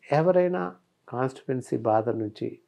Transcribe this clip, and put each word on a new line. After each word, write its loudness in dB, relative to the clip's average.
ఎవరైనా 2
కాన్‌స్టిపెన్సీ -4
బాధ 2
నుంచి -6